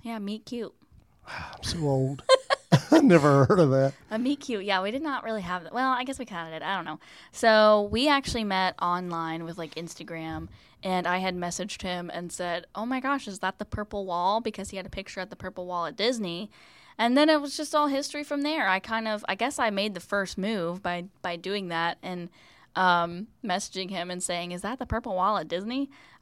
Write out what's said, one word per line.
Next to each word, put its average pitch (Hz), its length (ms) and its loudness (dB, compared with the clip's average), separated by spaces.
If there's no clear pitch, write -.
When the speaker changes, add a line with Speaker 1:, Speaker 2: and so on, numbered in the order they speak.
Speaker 1:
Yeah, 233 180 -8
meet 208 260 -8
cute. 233 280 -10
Speaker 2:
I'm - 360 -12
so - 220 -6
old. 135 380 0
<laughs> - 300 4
I 330 80 10
never 147 460 8
heard 190 140 6
of 151 120 8
that. 135 220 4
Speaker 1:
A 214 60 -2
meet 269 220 0
cute. 214 240 -6
Yeah, 196 180 0
we 202 100 -4
did 269 100 -6
not 277 240 -4
really 220 160 -4
have 180 220 -6
that. - 100 -14
Well, 262 180 0
I 254 140 -2
guess 269 140 -8
we 247 60 -8
kinda 165 260 -10
did. 160 120 -10
I 175 120 -4
don't 170 100 -6
know. 156 140 -10
So 214 580 6
we 240 160 2
actually 269 380 0
met 190 360 0
online 170 600 -2
with, 170 140 -10
like, 165 180 -10
Instagram, 160 720 -10
and 185 240 -2
I 180 120 0
had 185 180 -2
messaged 180 460 -8
him 180 320 -6
and 175 180 -10
said, 175 420 -6
"Oh 214 120 -8
my 254 160 -4
gosh, 269 260 -2
is 190 120 -10
that 190 200 -4
the 208 60 -8
purple 208 400 -6
wall?" 185 340 0
Because 214 300 -6
he 196 80 -10
had 190 80 -8
a - 40 -14
picture - 300 -10
at 185 100 -8
the 220 60 -16
purple 180 300 -10
wall 175 200 -2
at 151 120 -8
Disney. 208 520 -2
And 240 200 4
then 302 120 8
it 302 120 4
was 285 160 -8
just 311 180 -4
all 294 120 4
history 285 360 -4
from 285 200 -4
there. 294 260 0
I 190 100 2
kind 226 280 -4
of, 214 200 -4
I 196 80 -2
guess 254 240 -2
I 233 120 2
made 202 220 -2
the 175 60 -10
first 196 380 -4
move 185 440 -2
by, 175 240 -4
by 175 140 -4
doing 190 320 -6
that 170 340 -2
and, 175 280 -10
um, 175 500 2
messaging 190 460 -4
him 180 200 -6
and 180 140 -6
saying, 175 300 -4
"Is 180 80 -8
that 220 180 -6
the - 60 -8
purple 226 300 -4
wall 196 220 2
at 156 120 -4
Disney?" 240 400 -4